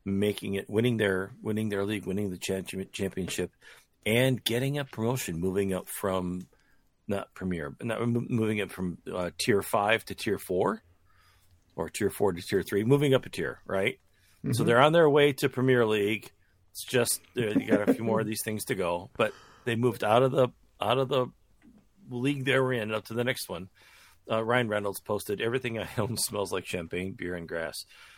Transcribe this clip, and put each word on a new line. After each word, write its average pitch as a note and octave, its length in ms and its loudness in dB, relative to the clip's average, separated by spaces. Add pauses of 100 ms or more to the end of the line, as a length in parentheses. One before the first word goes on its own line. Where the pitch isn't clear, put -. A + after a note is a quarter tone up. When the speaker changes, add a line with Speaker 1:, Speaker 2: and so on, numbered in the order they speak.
Speaker 1:
making G2+ 500 0
it, G2 140 -6
winning A2+ 280 2
their, G2 340 0 (120)
winning A2 260 -2
their G2+ 140 -2
league, G2+ 240 -4
winning G2+ 240 -2
the F2+ 60 -8
champion-, F#2+ 560 -6
championship, F2+ 580 -4 (540)
and A#2+ 380 2
getting C3+ 360 -2
a C#3 60 -6
promotion, A2 540 -4
moving F#2+ 340 0
up F2+ 160 -6
from, F2+ 580 -4 (600)
not G2 260 -6
Premier, F2+ 500 -6
not A2+ 240 -4
mo-, A#2+ 220 0
moving A2 320 0
up F#2+ 100 -4
from, F2+ 260 -6 (160)
uh, F2+ 240 -4
Tier G2+ 240 4
five G#2+ 440 2
to F#2+ 100 -10
Tier G2 240 -2
four, F#2+ 440 0 (920)
or E2 140 -6
Tier G2 220 -2
four G2+ 200 0
to F2 100 -6
Tier F#2+ 220 0
three, G#2 220 -2
moving C#3 280 4
up B2+ 120 2
a - 40 -14
tier, - 360 -6
right? G2 340 -2 (440)
So - 60 -4 (120)
Speaker 2:
Mm-hmm. A2 60 2
Speaker 1:
they're A#2 140 8
on D3+ 120 8
their E3 160 8
way C#3+ 240 6
to C#3 160 0
Premier B2+ 360 4
League. G#2+ 460 0 (400)
It's - 140 -12
just, - 340 0 (180)
uh, A#2+ 40 0
you G#2+ 240 0
got G#2 240 2
a - 40 4
few A2+ 120 -2
more A2 160 2
of G#2+ 60 0
Speaker 2:
<laughs> - 0 -
Speaker 1:
these G#2+ 160 -4
things G#2+ 220 -4
to G#2 100 -2
go, F2 420 -2
but A2 160 2 (320)
they A#2 100 0
moved A#2 300 0
out A#2 180 6
of C3 80 4
the, C3+ 160 4 (320)
out A2+ 180 2
of C3 120 -2
the B2+ 160 2 (840)
league C3 360 -2
they C3 120 4
were C3 140 2
in A2 220 -2
up A2 140 -2
to A2+ 60 -10
the A#2+ 120 0
next B2+ 240 -4
one. F#2 180 -10 (640)
Uh, A2+ 120 2
Ryan A#2+ 260 4
Reynolds G2+ 320 0
posted, G#2 380 -2
"Everything A2+ 380 -2
I G2 100 -6 (120)
own G#2+ 180 -2
<laughs> - 0 -
smells G2 340 -4
like F#2 140 -4
champagne, F2+ 480 -6
beer, F2+ 220 -8
and E2+ 120 -8
grass. E2 280 -6 (420)